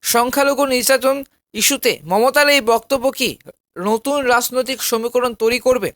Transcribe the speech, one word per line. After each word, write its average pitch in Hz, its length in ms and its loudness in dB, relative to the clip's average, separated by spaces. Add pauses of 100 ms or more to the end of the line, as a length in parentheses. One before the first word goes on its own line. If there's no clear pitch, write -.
সংখ্যালঘু 269 640 0
নির্যাতন 269 580 0 (300)
ইস্যুতে 220 500 0
মমতার 254 460 2
এই 285 120 4
বক্তব্য 233 500 0
কি 226 260 -4 (400)
নতুন 226 480 -2
রাজনৈতিক 247 560 -2
সমীকরণ 240 520 -2
তৈরি 233 260 0
করবে 247 360 0